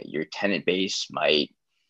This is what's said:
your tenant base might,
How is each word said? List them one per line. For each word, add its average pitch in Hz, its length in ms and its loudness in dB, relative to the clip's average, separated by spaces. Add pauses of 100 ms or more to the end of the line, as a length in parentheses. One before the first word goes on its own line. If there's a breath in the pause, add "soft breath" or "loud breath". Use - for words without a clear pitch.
your 78 200 -4
tenant 98 400 -2
base 95 440 0
might, 73 460 2 (340)